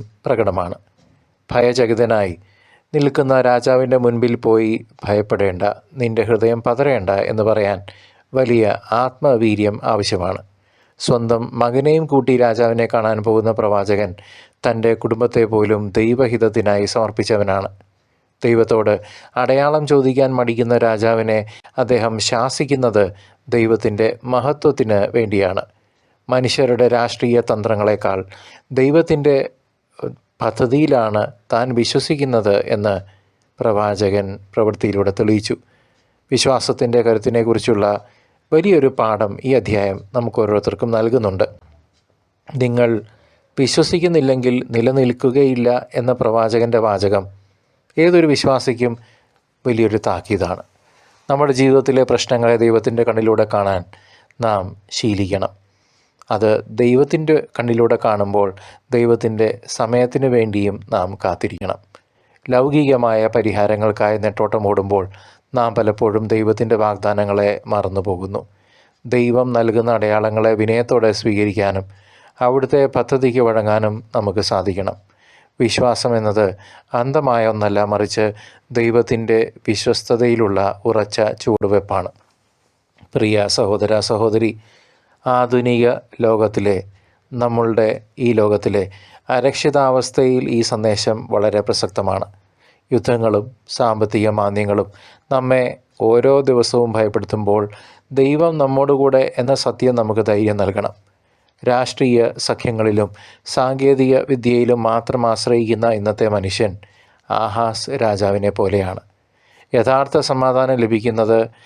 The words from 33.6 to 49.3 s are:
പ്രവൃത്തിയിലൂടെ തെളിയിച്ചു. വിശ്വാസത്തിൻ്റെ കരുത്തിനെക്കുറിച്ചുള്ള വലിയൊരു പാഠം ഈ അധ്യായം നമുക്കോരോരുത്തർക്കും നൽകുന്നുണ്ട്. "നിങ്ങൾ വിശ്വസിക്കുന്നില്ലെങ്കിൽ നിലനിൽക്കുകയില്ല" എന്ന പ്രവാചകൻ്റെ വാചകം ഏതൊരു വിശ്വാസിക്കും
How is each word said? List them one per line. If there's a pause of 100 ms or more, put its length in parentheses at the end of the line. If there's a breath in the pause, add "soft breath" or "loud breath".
പ്രവൃത്തിയിലൂടെ
തെളിയിച്ചു. (760)
വിശ്വാസത്തിൻ്റെ
കരുത്തിനെക്കുറിച്ചുള്ള (640 soft breath)
വലിയൊരു
പാഠം (120)
ഈ
അധ്യായം (140)
നമുക്കോരോരുത്തർക്കും
നൽകുന്നുണ്ട്. (1040)
"നിങ്ങൾ (640 soft breath)
വിശ്വസിക്കുന്നില്ലെങ്കിൽ (160)
നിലനിൽക്കുകയില്ല" (260)
എന്ന
പ്രവാചകൻ്റെ
വാചകം (720)
ഏതൊരു
വിശ്വാസിക്കും (720 soft breath)